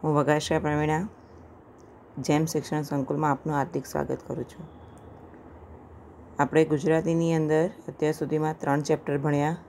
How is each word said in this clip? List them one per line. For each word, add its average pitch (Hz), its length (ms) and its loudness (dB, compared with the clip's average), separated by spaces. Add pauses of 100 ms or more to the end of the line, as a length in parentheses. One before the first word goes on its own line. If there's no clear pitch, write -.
હું 151 100 2
વઘાસિયા 151 460 4
પ્રવીણા 151 480 0 (1080)
જેમ 151 260 2
શિક્ષણ 156 380 -2
સંકુલમાં 143 480 -2
આપનું 147 260 -2
હાર્દિક 135 300 -4
સ્વાગત - 400 -4
કરું - 180 -6
છું. - 220 -16 (1700)
આપણે 147 260 4
ગુજરાતીની 160 720 2
અંદર 156 360 2 (180)
અત્યાર 156 240 0
સુધીમાં 156 460 -2
ત્રણ 143 220 0
ચેપ્ટર 143 380 0
ભણ્યા 147 320 2 (180)